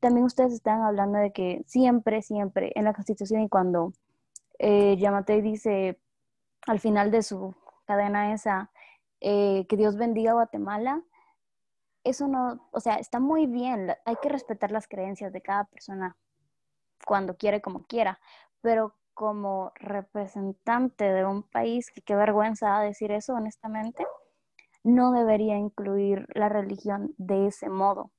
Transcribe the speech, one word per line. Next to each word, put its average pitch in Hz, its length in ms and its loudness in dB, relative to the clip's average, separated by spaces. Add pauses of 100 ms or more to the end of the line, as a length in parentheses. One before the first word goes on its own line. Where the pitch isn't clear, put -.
También 240 260 4
ustedes 254 260 2
están 226 300 0
hablando 202 360 0
de 202 140 2
que 185 340 -4
siempre, 240 560 2
siempre 196 540 -4
en 214 80 0
la 214 80 2
Constitución 208 480 -4
y 214 80 0
cuando, 180 440 2 (680)
eh, 202 360 6
Yamatei 202 440 2
dice 208 580 -2 (720)
al 220 100 2
final 208 320 2
de 220 120 4
su 190 320 -8 (320)
cadena 208 460 0
esa, 208 380 -2 (500)
eh, 202 480 2
"Que 220 80 2
Dios 208 200 2
bendiga 226 360 0
a - 20 4
Guatemala", 226 680 -2 (1040)
eso 269 240 -2
no, 254 420 -4
o - 100 -4
sea, 220 160 0
está - 220 -6
muy 302 280 2
bien, 240 420 -4
la-, - 160 -4
hay 233 180 -4
que 294 60 0
respetar 208 420 -4
las 208 160 -4
creencias 196 460 -8
de 190 100 -12
cada 202 220 -2
persona 190 520 -12 (880)
cuando 190 300 0
quiere, 208 240 0
como 185 240 -10
quiera, 214 340 -2 (440)
pero 226 320 0 (180)
como 202 640 -4
representante 202 1300 -4
de 190 220 2
un 196 160 -2
país, 233 500 -4
que - 80 -20
qué - 160 -4
vergüenza 208 640 2
decir 208 320 -4
eso, 214 220 -4
honestamente, 220 720 -8 (760)
no 247 300 6
debería 214 460 2
incluir 202 760 -2
la 208 140 2
religión 202 720 -4
de 196 300 0
ese - 200 -8
modo. 196 500 -2